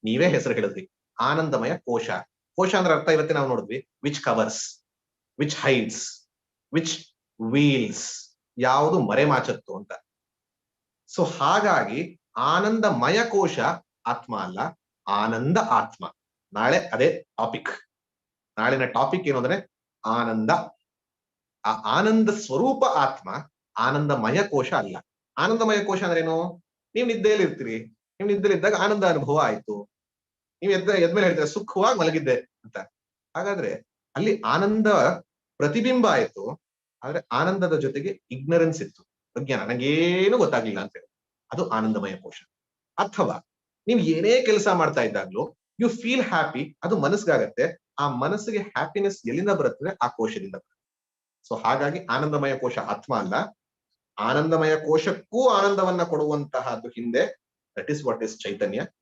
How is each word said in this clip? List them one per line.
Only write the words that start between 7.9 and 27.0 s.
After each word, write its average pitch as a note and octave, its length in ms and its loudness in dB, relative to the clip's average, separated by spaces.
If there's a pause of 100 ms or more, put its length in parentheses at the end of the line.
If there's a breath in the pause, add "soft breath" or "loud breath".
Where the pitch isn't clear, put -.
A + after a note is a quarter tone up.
ಯಾವುದು C3+ 420 4
ಮರೆಮಾಚತ್ತು B2+ 760 0
ಅಂತ. - 160 -14 (1200)
So F3+ 80 2
ಹಾಗಾಗಿ D#3 960 0 (160)
ಆನಂದಮಯ F#3 880 2
ಕೋಶ G3+ 340 0 (480)
ಆತ್ಮ A#2+ 320 -6
ಅಲ್ಲ, F#2 200 -8 (480)
ಆನಂದ A2+ 520 0
ಆತ್ಮ. - 560 -2 (380)
ನಾಳೆ A#2+ 260 2
ಅದೇ - 480 0 (120)
ಟಾಪಿಕ್. - 320 -4 (880)
ನಾಳಿನ B2+ 260 2
ಟಾಪಿಕ್ C3+ 440 0
ಏನು C3 100 2
ಅಂದ್ರೆ D#3 320 -2 (340)
ಆನಂದ. A2+ 460 0 (1120)
ಆ A2 340 0
ಆನಂದ G#3+ 320 4
ಸ್ವರೂಪ C4 540 0
ಆತ್ಮ, C#3+ 680 -2 (280)
ಆನಂದಮಯ C3+ 640 0
ಕೋಶ C#3+ 300 0
ಅಲ್ಲ. F#2+ 240 -2 (420)
ಆನಂದಮಯ G#3+ 460 2
ಕೋಶ F#3+ 180 -2
ಅಂದ್ರೆ E3+ 180 0
ಏನು? E3 420 -4 (320)
ನೀವ್ A#3+ 140 0